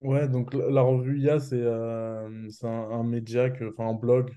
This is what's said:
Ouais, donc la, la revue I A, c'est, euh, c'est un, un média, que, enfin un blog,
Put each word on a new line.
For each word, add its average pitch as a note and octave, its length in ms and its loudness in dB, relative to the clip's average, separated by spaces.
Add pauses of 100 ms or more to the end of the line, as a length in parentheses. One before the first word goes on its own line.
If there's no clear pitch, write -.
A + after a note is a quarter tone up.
Ouais, C3+ 260 2
donc B2+ 260 -2
la, - 160 0
la C3+ 120 4
revue C3 380 2
I C#3 100 4
A, D3+ 100 4
c'est, C3 200 -4
euh, A2+ 920 -4
c'est A2+ 160 -10
un, A2+ 240 -4
un A#2 140 -2
média, A#2 460 0
que, A#2+ 200 -6
enfin A2+ 180 -6
un A2+ 60 0
blog, A#2+ 420 4